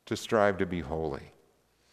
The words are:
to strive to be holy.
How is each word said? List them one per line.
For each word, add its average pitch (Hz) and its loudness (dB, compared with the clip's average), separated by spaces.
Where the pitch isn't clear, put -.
to 110 -2
strive 101 4
to 95 0
be 87 -4
holy. 76 -6